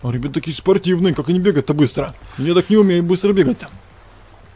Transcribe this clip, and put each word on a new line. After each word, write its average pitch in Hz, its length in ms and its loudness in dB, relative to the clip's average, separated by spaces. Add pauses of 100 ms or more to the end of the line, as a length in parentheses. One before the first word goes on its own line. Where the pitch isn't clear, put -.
А 123 80 -4
ребят 131 220 -6
такие 156 220 -6
спортивные, 185 600 0
как 147 140 -6
они 180 100 2
бегают-то 156 340 0
быстро. 143 400 0 (240)
Я 151 160 -2
так 175 160 0
не 214 80 4
умею 180 260 4
быстро 180 300 0
бегать-то. 147 340 0 (880)